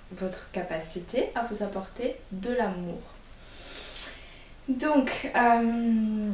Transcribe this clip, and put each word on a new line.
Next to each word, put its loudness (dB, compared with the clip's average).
votre -8
capacité -2
à 0
vous -2
apporter -4
de -2
l'amour. -2
Donc, 2
euh, 6